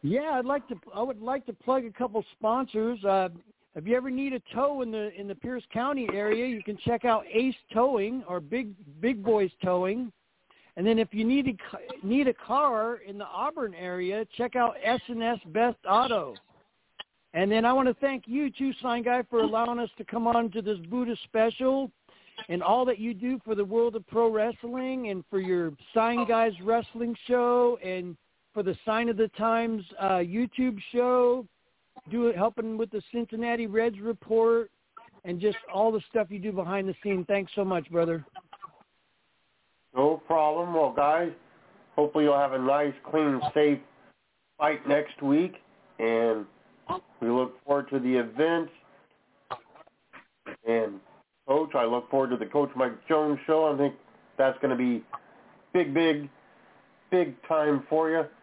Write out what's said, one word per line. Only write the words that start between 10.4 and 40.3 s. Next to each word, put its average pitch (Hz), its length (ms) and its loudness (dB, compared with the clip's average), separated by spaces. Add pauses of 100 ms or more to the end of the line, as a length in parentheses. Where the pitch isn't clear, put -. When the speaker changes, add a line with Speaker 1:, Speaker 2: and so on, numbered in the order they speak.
Speaker 1:
And 180 80 -2
then 226 140 4
if 220 140 -2
you 214 100 0
need 262 240 2
a, - 580 -10
need 262 220 2
a 233 60 2
car 240 640 0
in 202 200 -14
the 202 80 -10
Auburn 240 480 -6
area, 180 520 -4 (120)
check 240 200 -2
out 240 260 2
S 233 240 0
and 226 160 -4
S 226 240 0
Best 226 300 2 (120)
Auto. 202 460 2 (1000)
And 185 180 2
then 226 140 2
I 240 60 6
wanna 254 300 2
thank 269 260 -2
you 269 220 -2
too, 269 220 -2 (100)
Sign 240 220 -2
Guy, 247 260 0
for 240 100 2
allowing 226 400 0
us 233 180 -4
to 214 60 -14
come 226 240 -2
on 233 240 2
to 214 100 -6
this 202 180 -4 (100)
Buddha 240 340 -2
special 254 680 0 (580)
and 180 120 -2
all 240 240 4
that 240 140 0
you 226 140 -4
do 240 320 -4
for 220 100 -2
the 202 80 -2
world 226 320 0
of 208 120 -8
pro 226 220 2
wrestling 240 800 -4
and 185 200 -4
for 196 100 -2
your 175 320 0 (220)
Sign 233 340 2
Guys 226 240 2 (100)
wrestling 226 540 -2 (120)
show 240 560 4
and 185 320 -6 (380)
for 214 100 -4
the 185 220 -2
Sign 233 240 0
of 214 80 -2
the 220 200 2
Times, 226 460 0 (160)
uh, 190 180 2
YouTube 214 600 -2 (160)
show, 247 520 4 (640)
do 233 180 0
it, 220 80 2
helping 220 420 -2
with 220 140 -4
the 208 100 -6 (100)
Cincinnati 233 560 -4
Reds 208 320 0
report, 226 720 2 (540)
and 175 160 -6
just 202 180 0 (160)
all 214 180 4
the 214 180 -2
stuff 214 200 0
you 202 100 -10
do 208 120 -6
behind 190 360 -2
the 185 140 -4
scenes. 190 260 -2
Thanks 196 280 -2
so 202 100 0
much, 180 240 -2
brother. 165 360 0 (1700)
Speaker 2:
No 147 340 4
problem. 160 460 2